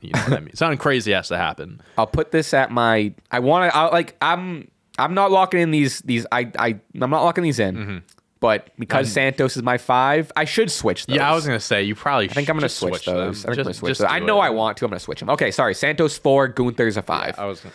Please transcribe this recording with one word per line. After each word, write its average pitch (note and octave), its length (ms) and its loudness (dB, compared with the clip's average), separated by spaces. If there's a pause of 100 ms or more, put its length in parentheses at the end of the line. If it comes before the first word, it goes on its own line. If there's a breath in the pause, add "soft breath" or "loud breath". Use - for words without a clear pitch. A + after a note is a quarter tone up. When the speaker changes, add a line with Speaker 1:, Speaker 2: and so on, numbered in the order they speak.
Speaker 1:
you - 100 -14
know - 80 0
what C3 140 0
I F2+ 60 -2
mean? - 140 -16
Something D#3+ 240 0
crazy B2 340 0
has F#2 160 0
to F2+ 100 -2
happen. E2+ 420 -6 (180 soft breath)
Speaker 2:
I'll A2 80 4
put D#3 240 -2
this D#3 240 0
at C3+ 160 4
my, A2+ 420 2 (200)
I B2 80 0
wanna, E3 340 2
I, D#3+ 160 4
like, E3+ 300 0
I'm, F3 500 -4 (280)
I'm D#3 160 0
not G3 180 4
locking F#3+ 280 4
in E3 120 4
these, C#3+ 300 2
these, A#2 280 -2
I, A#2+ 280 -2
I, A#2 100 0 (320)
I'm B2+ 100 -2
not D3+ 140 2
locking E3+ 180 2
these C#3+ 160 0
in. F#2+ 180 0
Speaker 1:
Mm-hmm. G2+ 220 -8 (400)
Speaker 2:
But A2 300 2 (100)
because C3 300 0
Speaker 1:
Um, G#2 60 -8
Speaker 2:
Santos C3+ 420 0
is B2 80 -6
my B2 140 0
five, C#3 580 0
I D#3 80 0
should A3 260 0
switch - 360 -4
those. C3+ 100 -2
Speaker 1:
Yeah, C#3+ 140 2
I D#3+ 40 4
was D#3+ 120 0
gonna A#2+ 140 0
say, G2+ 220 0
you G#2 140 -2
probably B2 340 0
Speaker 2:
I - 40 -8
think C#3+ 140 -2
I'm D#3+ 80 0
gonna C#3+ 120 0
Speaker 1:
should - 80 -10
Speaker 2:
switch - 160 -2
Speaker 1:
switch F2 140 -6
them. F2+ 100 -2
Speaker 2:
those. G2 280 -4
I - 40 -12
think - 20 -2
I'm A#2+ 40 -2
Speaker 1:
Just, C3+ 100 -2
Speaker 2:
gonna F#2 100 -6
switch G#2 160 -4
Speaker 1:
just B2+ 120 -2
Speaker 2:
those. G2 80 2
I D#3+ 100 0
Speaker 1:
do G#3 60 -4
Speaker 2:
know F#3 160 2
Speaker 1:
it. E3 40 2
Speaker 2:
I C3 40 0
want A2 280 0
to. C3 60 -6
I'm G#2+ 60 -2
gonna F#2 100 -6
switch - 200 -10
them. A2 100 -4
Okay, C3+ 200 2
sorry. A2+ 240 0
Santos D3+ 440 0
four, C#3 300 4
Gunther's A#2+ 480 0
a G2+ 60 -4
five. - 360 -4
Speaker 1:
Yeah, G2+ 40 -8
I G2+ 40 -6
was F#2+ 140 -8
gonna, - 140 -20